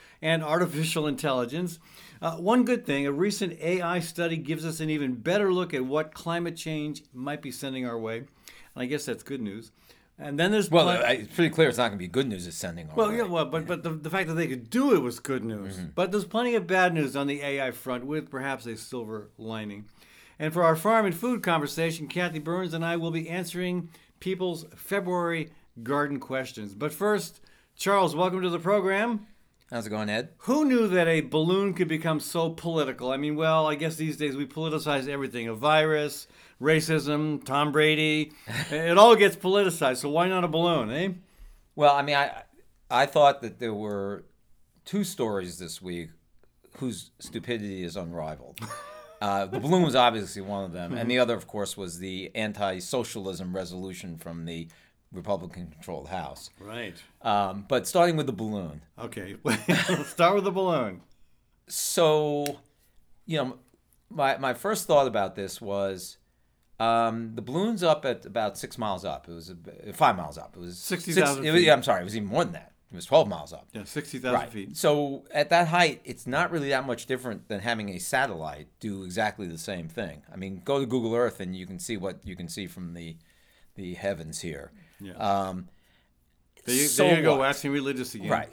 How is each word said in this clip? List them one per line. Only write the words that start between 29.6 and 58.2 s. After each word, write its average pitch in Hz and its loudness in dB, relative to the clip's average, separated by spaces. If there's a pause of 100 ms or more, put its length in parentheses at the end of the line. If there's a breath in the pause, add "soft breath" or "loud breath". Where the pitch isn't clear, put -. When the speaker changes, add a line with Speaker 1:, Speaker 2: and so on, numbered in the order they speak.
Speaker 2:
How's 117 -6
it 107 -8
going, 107 -2
Ed? 117 -2
Speaker 1:
Who 285 2
knew 247 4
that 180 4
a 160 4
balloon 175 2
could 180 0
become 160 0
so 165 -2
political? 156 -2
I 135 0
mean, 147 -2
well, 160 4
I 151 2
guess 160 -4
these 156 -4
days 143 -2
we 139 -4
politicize 156 -2
everything. 131 -4
A 113 -4
virus, 151 2 (320 loud breath)
racism, 151 2
Tom 143 2
Brady. 151 4 (140)
Speaker 2:
<laughs> 110 -4
Speaker 1:
It 165 4
all 226 12
gets 196 8
politicized, 175 2
so 143 -4
why 170 4
not 185 2
a 170 0
balloon, 160 2
eh? 175 -2 (640 soft breath)
Speaker 2:
Well, 147 8
I 143 2
mean, 147 0
I, 139 0 (480)
I 131 6
thought 143 6
that 107 -8
there 113 -4
were 101 -6 (600)
two 202 -2
stories 98 -2
this 85 -12
week 85 -8 (680)
whose 117 -6
stupidity 104 -6
is 85 -6
unrivaled. 78 -8
<laughs> - -12 (320)
Uh, 98 0
the 185 -6
balloon 170 4
was 147 2
obviously 110 2
one 98 -6
of 90 -10
them. 87 -8
And 117 -4
the 123 2
Speaker 1:
Mm-hmm. 127 6
Speaker 2:
other, 117 2
of 95 -8
course, 101 -6
was 87 -10
the 92 -8
anti-socialism 98 -4
resolution 90 -10
from 85 -10
the 82 -8 (440 soft breath)
Republican-controlled 85 -8
House. 80 -10 (100)
Speaker 1:
Right. 104 -10 (280)
Speaker 2:
Um, 101 2
but 127 2
starting 175 4
with 151 0